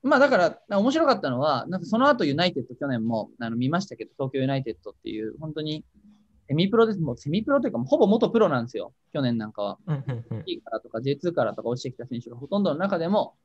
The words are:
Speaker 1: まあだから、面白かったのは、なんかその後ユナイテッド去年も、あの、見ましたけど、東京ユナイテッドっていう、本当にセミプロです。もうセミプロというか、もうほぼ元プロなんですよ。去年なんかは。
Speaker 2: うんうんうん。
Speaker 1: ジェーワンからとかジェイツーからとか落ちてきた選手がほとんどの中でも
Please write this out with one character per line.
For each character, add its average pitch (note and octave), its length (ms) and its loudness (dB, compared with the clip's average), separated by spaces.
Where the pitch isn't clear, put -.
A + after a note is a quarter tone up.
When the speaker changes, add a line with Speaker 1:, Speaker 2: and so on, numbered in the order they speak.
Speaker 1:
ま C#4+ 140 4
あ B3+ 40 6
だ C4+ 100 8
か B3+ 80 4
ら、 G3+ 100 0
面 A#3 120 4
白 D#4+ 140 4
か C4+ 80 4
っ G3 80 0
た D3+ 80 -2
の B2 120 0
は、 C#3+ 260 2
な F#3 100 -4
ん F3 40 -6
か E3+ 40 -10
そ G#3+ 120 0
の C4 100 4
後 B3 160 4
ユ C#3+ 100 2
ナ E3 120 2
イ F3 80 2
テ C#3 80 -4
ッ A#2 60 -8
ド B2+ 60 -16
去 C#3+ 140 -6
年 A#2 180 -2
も、 A2+ 340 -2
あ A#2 100 -6
の、 A2+ 80 -4
見 B2 100 0
ま E3+ 140 0
し G3 60 -6
た B2 100 -14
け A2 80 -10
ど、 - 80 -20
東 C3+ 180 -4
京 C3+ 80 -4
ユ C3 80 0
ナ C#3 80 0
イ C3+ 80 -2
テ A2+ 100 -6
ッ - 80 -10
ド G#2 100 -16
っ - 40 -20
て - 140 -12
い G#2+ 180 -6
う、 - 120 -10
本 D#3 160 -10
当 D#3 60 -8
に D#3 220 -8
セ C#3 60 -4
ミ F3+ 160 2
プ A3+ 80 2
ロ A3+ 100 6
で A3 60 -2
す。 F3+ 60 -6
も C#3+ 140 -2
う - 40 -8
セ - 120 -8
ミ G3+ 140 0
プ C#4+ 80 -2
ロ C#4 80 4
と C4+ 80 -2
い - 20 0
う - 40 -6
か、 - 60 -2
も - 40 -2
う C3+ 40 -6
ほ D4 100 2
ぼ G#3+ 100 6
元 A3 220 4
プ A3+ 100 2
ロ G#3 80 6
な C3 140 0
ん A#2 40 -4
で A#2+ 40 -12
す - 80 -10
よ。 F2+ 160 -8
去 D3 100 -2
年 A#2+ 160 0
な G#2+ 100 -6
ん G#2+ 40 -12
か G#2 100 -8
は。 G2+ 240 -4
Speaker 2:
う D#3 80 -4
ん C3+ 140 -6
う C3 60 -4
ん A#2 160 -8
う A#2 120 -6
ん。 - 40 -14
Speaker 1:
ジ A#2 80 -6
ェ - 20 -6
ー A2+ 40 -14
ワ - 0 -
ン - 20 -20
か - 100 -18
ら A2 80 -4
と - 100 -16
か A2+ 120 -6
ジ C#3 100 -2
ェ - 40 2
イ - 20 -20
ツ F3 120 -2
ー E3+ 40 -6
か C#3 100 2
ら G#2 100 0
と A2 100 -10
か A2+ 60 -2
落 B2 100 -2
ち - 40 -14
て B2+ 80 -8
き - 60 -18
た B2+ 100 -12
選 B2 140 -8
手 - 80 -16
が A#2+ 80 -16
ほ C#3 100 -14
と G3+ 120 0
ん G3+ 40 2
ど F3 80 2
の D3 80 -2
中 G3 180 -2
で E3 120 -2
も G3+ 340 0